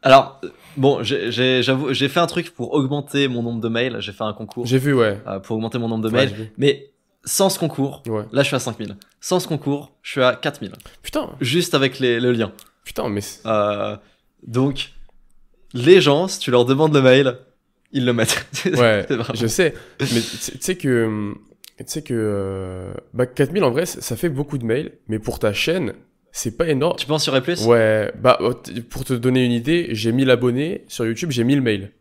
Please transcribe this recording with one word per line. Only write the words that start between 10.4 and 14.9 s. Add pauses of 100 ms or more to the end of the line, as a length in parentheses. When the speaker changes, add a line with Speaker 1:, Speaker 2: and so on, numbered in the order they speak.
Speaker 1:
mille. (300)
Speaker 2:
Putain. (120)
Speaker 1:
Juste
avec
les,
le
lien. (320)
Speaker 2:
Putain,
mais
c'est
Speaker 1:
Euh, (500)
donc, (840)